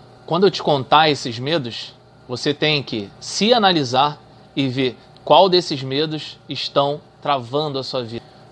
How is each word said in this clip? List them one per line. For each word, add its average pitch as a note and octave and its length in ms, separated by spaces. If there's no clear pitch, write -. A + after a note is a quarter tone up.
Quando F3+ 200
eu F3+ 40
te - 120
contar D3+ 460
esses B2+ 300
medos, C3 560
você B2+ 240
tem D3+ 300
que G#2+ 260
se - 360
analisar D3+ 680
e C#3 140
ver B2 280
qual E3+ 240
desses F3 340
medos D3+ 640
estão C#3+ 540
travando C#3 560
a C3 40
sua B2+ 220
vida. A2+ 200